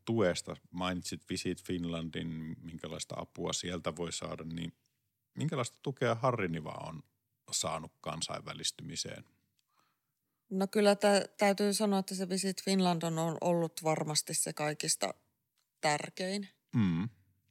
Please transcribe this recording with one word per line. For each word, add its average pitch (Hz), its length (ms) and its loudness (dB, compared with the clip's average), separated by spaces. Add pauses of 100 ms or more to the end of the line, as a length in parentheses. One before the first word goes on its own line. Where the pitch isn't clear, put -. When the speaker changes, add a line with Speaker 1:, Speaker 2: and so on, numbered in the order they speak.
Speaker 1:
tuesta. 90 520 2 (140)
Mainitsit 90 600 -4
Visit 90 320 -4
Finlandin, 82 1000 -4
minkälaista 82 560 -8
apua 85 340 -6
sieltä 85 440 -4
voi 82 160 -4
saada, 82 320 -8
niin 82 280 -6 (640)
minkälaista 131 480 -4
tukea 127 320 0
Harriniva 107 580 0
on 80 300 -10 (500)
saanut 78 480 -4
kansainvälistymiseen? - 1200 -8 (1300)
Speaker 2:
No 196 160 0
kyllä 202 300 6
tä-, 202 400 6
täytyy 202 380 4
sanoa, 202 240 4
että 190 160 -2
se 185 140 -4
Visit 190 360 -2
Finland 180 380 4
on, 165 160 0
on 165 220 2
ollut 170 420 2
varmasti 156 520 0
se 160 180 -2
kaikista 151 600 -2 (680)
tärkein. 185 680 0 (280)
Speaker 1:
Mm. 95 320 4 (420)